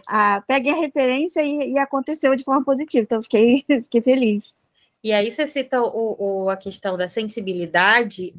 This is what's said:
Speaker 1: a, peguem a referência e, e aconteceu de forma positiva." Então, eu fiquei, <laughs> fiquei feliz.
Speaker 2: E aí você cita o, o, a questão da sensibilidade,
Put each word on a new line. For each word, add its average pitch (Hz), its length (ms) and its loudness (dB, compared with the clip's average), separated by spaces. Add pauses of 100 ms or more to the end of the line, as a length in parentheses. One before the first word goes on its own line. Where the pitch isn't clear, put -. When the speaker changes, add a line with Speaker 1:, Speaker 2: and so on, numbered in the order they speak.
Speaker 1:
a, 208 340 2
peguem 269 320 0
a 320 40 -2
referência 294 640 0
e, 285 320 -2
e 277 60 2
aconteceu 277 560 0
de 269 80 -6
forma 269 200 0
positiva." 277 400 0
Então, 220 160 -2
eu 226 40 -6
fiquei, 240 440 4
<laughs> 254 160 2
fiquei 233 180 0
feliz. 226 520 2 (500)
Speaker 2:
E 214 80 -2
aí 208 200 2
você 302 140 -2
cita 262 360 -2
o, 202 640 -2
o, 190 40 2
a 190 60 0
questão 190 420 -8
da 180 120 -4
sensibilidade, 190 1300 0